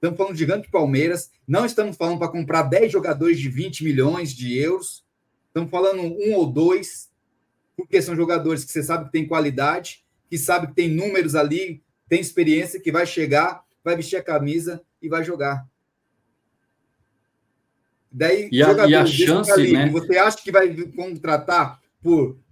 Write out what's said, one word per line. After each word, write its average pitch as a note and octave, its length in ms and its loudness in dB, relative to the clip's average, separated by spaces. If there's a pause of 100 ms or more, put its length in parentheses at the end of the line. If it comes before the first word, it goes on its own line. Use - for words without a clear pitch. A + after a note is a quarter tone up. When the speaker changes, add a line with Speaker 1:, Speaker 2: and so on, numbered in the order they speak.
Speaker 1:
Estamos E3+ 160 -2
falando G3 160 -2
de D#3 60 -10
Gigante E3 280 -2
Palmeiras. D#3+ 600 0 (180)
Não F3+ 160 2
estamos G#3+ 320 -4
falando E3+ 220 -4
pra F3 100 -4
comprar E3 360 -2
dez G3 280 2
jogadores E3+ 480 0
de C3+ 80 -4
vinte B2+ 360 -8
milhões D3+ 500 0
de B2 240 -6
euros. F3 480 -4 (420)
Estamos E3 220 -6
falando F#3+ 320 0
um G3+ 320 -2
ou F3 140 2
dois, E3 640 0 (680)
porque F#3+ 240 0
são E3+ 140 -4
jogadores E3 500 -2
que - 60 -16
você D#3 100 -4
sabe D#3+ 240 -4
que - 60 -18
tem D#3+ 160 -2
qualidade, D3+ 760 -2 (240)
que E3 120 -8
sabe F3 280 0
que C3+ 60 -14
tem E3+ 160 0
números E3+ 460 -2
ali, D#3+ 480 -2 (260)
tem F3 100 2
experiência, D#3+ 600 0
que E3 120 -4
vai E3+ 140 0
chegar, D#3 580 0 (200)
vai E3+ 120 0
vestir E3 200 -6
a F3+ 80 -4
camisa D#3+ 580 -4 (180)
e E3 80 -12
vai E3 160 -4
jogar. C#3+ 440 -6 (2500)
Daí, F3 400 0
Speaker 2:
E B2+ 120 4
a, - 20 8
e F3+ 40 6
a - 0 -
Speaker 1:
jogadores D#3 420 6
desse C#3+ 140 2
Speaker 2:
chance, F3 260 2
Speaker 1:
calibre, F#3+ 220 6
Speaker 2:
né? C#3+ 160 4
Speaker 1:
você E3+ 280 0
acha G#3+ 200 4
que - 140 -12
vai F#3 220 4 (220)
contratar E3 840 -2 (220)
por D#3+ 380 2 (120)